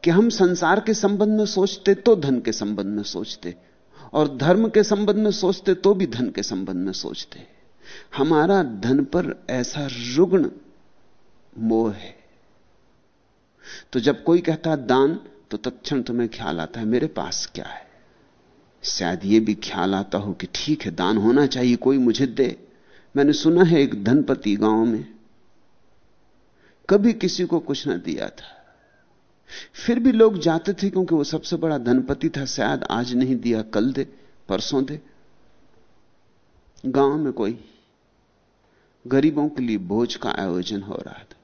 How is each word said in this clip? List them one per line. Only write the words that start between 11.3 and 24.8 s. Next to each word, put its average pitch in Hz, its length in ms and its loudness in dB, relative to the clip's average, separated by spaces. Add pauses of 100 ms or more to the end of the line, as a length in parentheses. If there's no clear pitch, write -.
मोह 113 340 0
है। - 240 -16 (1800)
तो 127 80 0
जब 135 240 0
कोई 175 160 4
कहता 160 300 -2
है 139 160 -2
दान, 139 340 2 (300)
तो 107 60 -6
तत्क्षण 127 460 -6
तुम्हें 120 260 -4
ख्याल 85 320 -6
आता 80 200 -8
है, 110 60 -4
"मेरे 120 200 0
पास 85 480 -8
क्या - 100 -12
है?" - 260 -18 (920)
शायद 87 420 -4
ये 107 160 4
भी 107 140 -2
ख्याल 95 400 -4
आता 98 240 -4
हो 101 140 -6
कि - 220 -10
ठीक 151 280 -4
है, 92 80 -6
दान 92 260 -2
होना 123 300 4
चाहिए, 123 300 0
कोई 135 220 2
मुझे 123 280 2
दे। 120 420 -2 (480)
मैंने 143 160 4
सुना 170 320 4
है 165 160 6
एक 117 240 0
धनपति 120 520 2
गांव 110 280 2